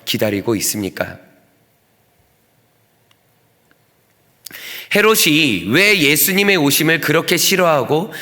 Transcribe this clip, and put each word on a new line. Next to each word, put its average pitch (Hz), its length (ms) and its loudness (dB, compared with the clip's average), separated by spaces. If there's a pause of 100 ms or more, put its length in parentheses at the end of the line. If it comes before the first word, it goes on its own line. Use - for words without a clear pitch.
기다리고 107 520 -2
있습니까? 92 600 -6 (3750)
헤롯이 156 760 2
왜 196 280 4
예수님의 185 580 2
오심을 156 440 2
그렇게 151 360 0
싫어하고 160 840 0